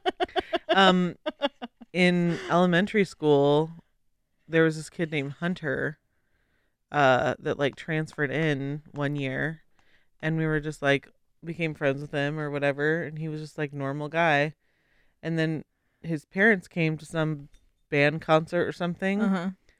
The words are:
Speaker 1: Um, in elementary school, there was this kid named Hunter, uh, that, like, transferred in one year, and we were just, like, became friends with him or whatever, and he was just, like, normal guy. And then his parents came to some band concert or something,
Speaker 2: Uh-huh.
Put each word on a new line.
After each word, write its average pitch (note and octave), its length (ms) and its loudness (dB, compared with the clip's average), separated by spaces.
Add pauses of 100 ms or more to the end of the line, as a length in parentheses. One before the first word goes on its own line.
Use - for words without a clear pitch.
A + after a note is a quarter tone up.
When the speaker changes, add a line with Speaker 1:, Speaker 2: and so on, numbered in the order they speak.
(720)
Speaker 1:
Um, F#3 420 4 (800)
in F3 440 2 (120)
elementary F3+ 560 2
school, D3 640 2 (760)
there D#3+ 160 2
was D#3+ 120 2
this D#3 140 -12
kid D#3+ 220 -6
named C#3+ 280 -4
Hunter, D3+ 600 -4 (920)
uh, C3 480 2
that, D3+ 180 -4
like, C#3 180 -2
transferred D#3 560 -4
in D3 500 -4 (100)
one C#3+ 240 -4
year, C#3 460 -6 (600)
and D#3+ 160 -2
we D#3+ 80 0
were D#3 140 0
just, D3+ 220 -8
like, C#3 260 2 (360)
became D#3+ 300 -6
friends C#3 280 -2
with D3 100 -12
him D3 280 -2
or D3 120 -6
whatever, C#3+ 520 0
and D3+ 160 -10
he D#3+ 100 -6
was D3+ 100 -8
just, D3+ 180 -12
like, D3+ 140 -4
normal C#3+ 380 -6
guy. D#3 440 2 (720)
And E3 160 -2
then D#3+ 240 -2 (380)
his D#3+ 240 -6
parents G3 420 2
came D#3+ 300 -2
to D3+ 80 -18
some D#3 420 -4 (420)
band D3 320 2
concert D#3+ 460 2
or C#3 60 -4
something, F#3+ 480 -2
Speaker 2:
Uh-huh. F#3+ 280 0 (300)